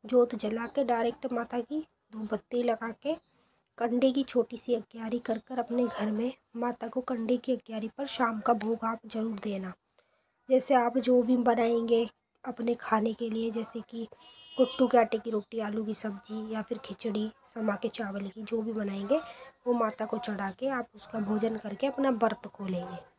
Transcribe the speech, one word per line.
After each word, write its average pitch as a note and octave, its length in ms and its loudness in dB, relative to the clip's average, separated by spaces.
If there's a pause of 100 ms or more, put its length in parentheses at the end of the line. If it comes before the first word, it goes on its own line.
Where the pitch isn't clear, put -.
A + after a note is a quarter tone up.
जोत A#3+ 320 4
जला A3 300 -2
के C4+ 180 0
डायरेक्ट A#3 500 0
माता A#3+ 260 -4
की D4 200 -4 (340)
धूप A3 200 -6
बत्ती A#3+ 300 -2
लगा A3+ 300 0
के D#4 220 -4 (640)
कंडे B3 340 4
की C4+ 120 0
छोटी A#3 340 0
सी A#3+ 180 0
अग्यारी A3+ 440 -6
कर A3+ 200 -4
कर B3 200 -8
अपने A#3+ 260 0
घर G#3+ 260 -2
में A3+ 200 -2 (240)
माता A#3 320 -4
को B3+ 160 -4
कंडे A#3+ 340 0
की B3 160 -2
अग्यारी A3 440 -6
पर C#4 100 -4
शाम A3+ 320 -2
का A#3 160 4
भोग A3 300 -2
आप A3+ 200 -2
जरूर A3 340 -4
देना। F#3+ 340 -6 (760)
जैसे C4 260 6
आप A#3+ 220 4
जो B3 260 6
भी B3 160 4
बनाएंगे A#3 680 4 (360)
अपने A#3+ 320 -2
खाने A3 380 0
के A#3 160 -4
लिए, A3+ 220 -2
जैसे A3 300 -6
कि A3+ 260 -10 (500)
कुट्टू B3+ 300 4
के B3 100 6
आटे A3+ 200 4
की A3 140 -4
रोटी, A3 280 -4
आलू G#3+ 260 -4
की G#3+ 80 -4
सब्जी G#3+ 600 -8
या A3 80 -4
फिर A3 160 -6
खिचड़ी, G#3+ 540 -4 (140)
समा G#3+ 300 -2
के G#3+ 140 -4
चावल G3+ 380 -6
की, G3 140 -12
जो A3 200 -2
भी A3 120 -4
बनाएंगे G3+ 460 0 (480)
वो B3 60 2
माता A3 320 0
को G#3+ 120 -4
चढ़ा G3 340 -4
के B3+ 180 -4
आप B3 260 -4
उसका G#3+ 260 -8
भोजन G#3+ 360 0
करके G#3+ 300 -4
अपना C4+ 240 2
व्रत G#3+ 360 0
खोलेंगे। F3+ 500 -6 (220)